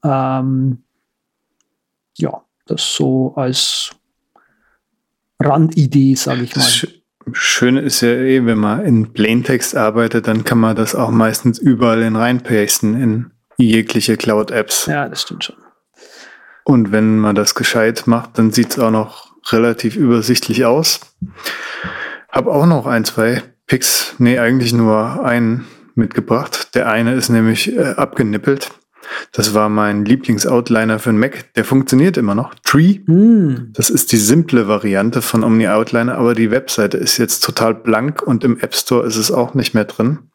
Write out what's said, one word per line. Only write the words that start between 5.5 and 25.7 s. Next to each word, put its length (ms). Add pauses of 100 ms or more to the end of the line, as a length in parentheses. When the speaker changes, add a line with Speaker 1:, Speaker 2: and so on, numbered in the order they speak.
Speaker 1:
sag 260
ich 120
Speaker 2:
Das 100
Speaker 1:
mal. 80
Speaker 2:
Sch-, 220 (400)
Schöne 480
ist 200
ja 80
eh, 360
wenn 120
man 260
in 300
Plaintext 640
arbeitet, 520
dann 160
kann 140
man 180
das 200
auch 160
meistens 480
überall 420
in 140
reinpasten 840
in 320 (260)
jegliche 600
Cloud-Apps. 680
Speaker 1:
Ja, 200
das 140
stimmt 220
schon. 120 (1080)
Speaker 2:
Und 280
wenn 280
man 160
das 200
gescheit 520
macht, 320
dann 120
sieht's 280
auch 120
noch 420 (180)
relativ 440
übersichtlich 720
aus. 360 (1300)
Hab 180
auch 180
noch 220
ein, 180
zwei 380 (240)
Picks, 500
nee, 220
eigentlich 340
nur 500
einen 420 (300)